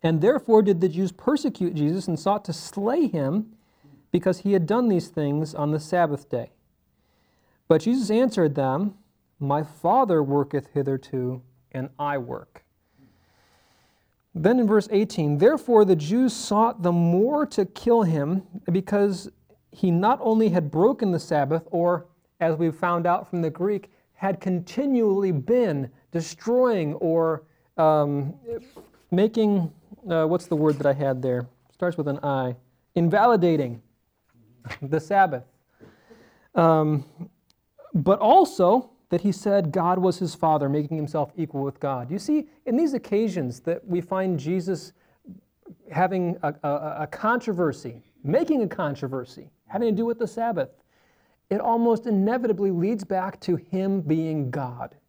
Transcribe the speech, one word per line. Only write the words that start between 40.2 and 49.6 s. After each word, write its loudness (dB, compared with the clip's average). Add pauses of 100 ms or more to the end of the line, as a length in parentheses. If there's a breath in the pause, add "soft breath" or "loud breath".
Father, 2
making -2
himself -4
equal -4
with -8
God. -4
You -6
see, -2 (180 loud breath)
in 0
these 0
occasions -2
that -6
we -2
find -2
Jesus -4 (960)
having -2
a, -4
a, -4
a -8
controversy, -4 (220)
making 0
a -2
controversy, -8 (160)